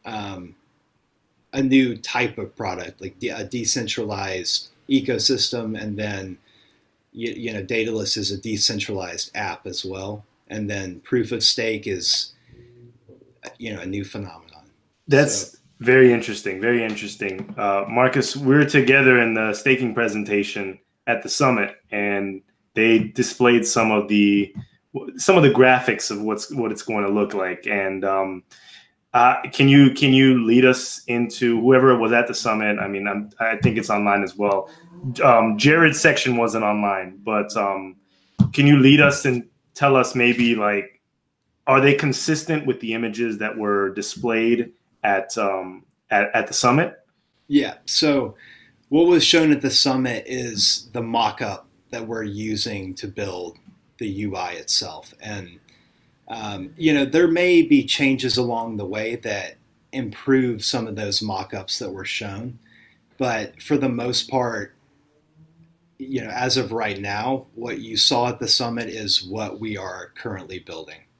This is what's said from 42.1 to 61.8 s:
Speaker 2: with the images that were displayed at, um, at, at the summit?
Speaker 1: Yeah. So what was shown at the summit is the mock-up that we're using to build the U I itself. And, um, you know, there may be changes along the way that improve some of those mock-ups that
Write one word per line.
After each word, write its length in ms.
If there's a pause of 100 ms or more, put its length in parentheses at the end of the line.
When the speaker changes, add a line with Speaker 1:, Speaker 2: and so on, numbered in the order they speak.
Speaker 2:
with 160
the 120
images 440
that 200
were 360
displayed 800 (300)
at, 340
um, 480 (240)
at, 240
at 140
the 60
summit? 440 (500)
Speaker 1:
Yeah. 280 (100)
So 500 (540)
what 180
was 160
shown 280
at 100
the 100
summit 560
is 640
the 100
mock-up 680 (240)
that 140
we're 180
using 720
to 120
build 500 (400)
the 120
U 260
I 180
itself. 680
And, 380 (680)
um, 480
you 160
know, 140
there 220
may 340
be 240
changes 500
along 420
the 80
way 320
that 400 (340)
improve 760
some 220
of 80
those 260
mock-ups 580
that 120